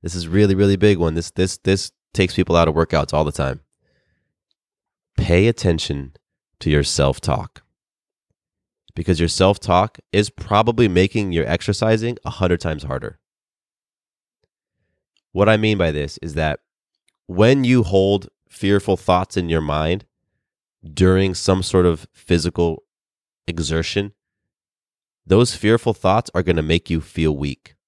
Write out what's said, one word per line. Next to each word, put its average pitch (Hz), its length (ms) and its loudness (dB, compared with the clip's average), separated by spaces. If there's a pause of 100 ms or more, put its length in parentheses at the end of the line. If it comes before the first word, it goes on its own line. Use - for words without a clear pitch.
This 85 140 -8
is 85 140 -8
really, 98 260 4
really 98 220 2
big 101 200 4
one. 82 180 0
This, 85 160 -6
this, 92 260 -2
this - 340 -2 (220)
takes 92 220 0
people 87 200 0
out 85 140 4
of 76 60 -2
workouts 80 380 0
all 76 120 2
the 73 80 -4
time. 67 280 -6 (1600)
Pay 95 300 2
attention 78 680 -2 (480)
to - 80 -2
your 73 140 2
self-talk, 69 800 -2 (1300)
because 85 240 -2
your 85 100 2
self-talk 95 680 2 (120)
is 104 200 0
probably 113 560 0
making 95 440 0
your 82 140 -2
exercising 110 800 -2
a - 60 -8
hundred 90 280 0
times 78 240 -8
harder. 65 360 -10 (2000)
What 98 160 2
I 110 100 4
mean 107 200 2
by 85 140 0
this 73 280 -6
is 80 160 -10
that 78 260 -4 (680)
when 113 360 2
you 123 200 2
hold 98 460 0 (200)
fearful 98 480 0
thoughts 90 400 -2
in 87 100 -4
your 82 140 0
mind 78 440 -4 (840)
during 92 440 2
some 95 260 0
sort 90 240 2
of 82 280 0
physical 85 680 -2 (640)
exertion, 82 680 -4 (1120)
those 113 280 2
fearful 113 380 0
thoughts 101 400 -2
are 95 80 -2
gonna 82 220 0
make 82 260 -2
you 82 100 0
feel 78 380 -2
weak. 69 380 -10 (120)